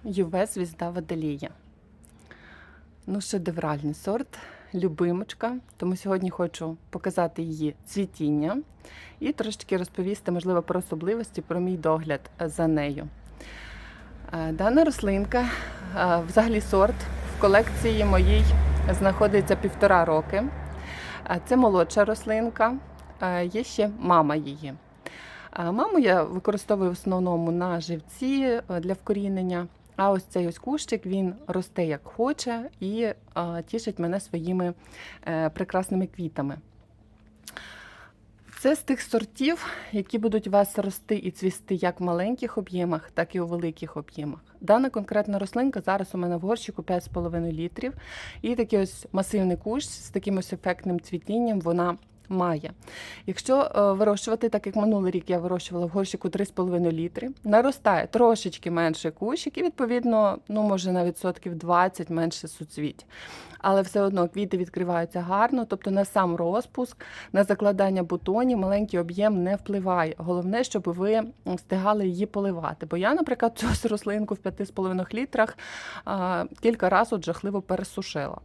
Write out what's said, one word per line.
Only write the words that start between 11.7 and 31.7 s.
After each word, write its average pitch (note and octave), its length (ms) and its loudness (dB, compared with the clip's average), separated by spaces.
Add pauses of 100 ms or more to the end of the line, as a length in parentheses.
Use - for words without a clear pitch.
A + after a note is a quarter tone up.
догляд D#3 440 0 (200)
за E3 260 0
нею. D3 420 0 (1200)
Е, D#3+ 200 -4
дана A3 320 6
рослинка, A3 640 2 (480)
е, F3 320 4
взагалі A3 320 4
сорт, G3 360 4 (400)
в - 40 -4
колекції G#3+ 640 4
моїй F#3 400 6 (460)
знаходиться G3 680 4
півтора F#3+ 480 4
роки. E3 380 0 (880)
Е, F3 160 0
це B3 100 4
молодша G3+ 480 6
рослинка, A3 720 0 (440)
е, F3+ 260 0
є G#3+ 180 -4
ще G#3 340 0
мама D#3+ 380 4
її. D3 380 -8 (840)
Е, E3+ 140 -2
маму F4 260 2
я F#3 240 6
використовую F#3+ 680 0
в - 20 -4
основному F3+ 600 0
на F3 280 -2
живці, A#3+ 800 -2 (100)
е, F3 100 -2
для F3+ 120 -4
вкорінення. F#3 720 -2 (300)
А G3 140 4
ось F#3+ 140 2
цей F3 240 -2
ось E3+ 100 -6
кущик, B3 480 -4
він F#3+ 280 0 (120)
росте F3+ 380 -2